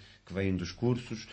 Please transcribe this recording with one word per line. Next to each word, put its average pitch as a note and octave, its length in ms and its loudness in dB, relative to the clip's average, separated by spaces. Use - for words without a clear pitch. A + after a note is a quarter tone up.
que - 80 -12
vêm F#2+ 220 2
dos F2 160 -2
cursos, A#2+ 600 0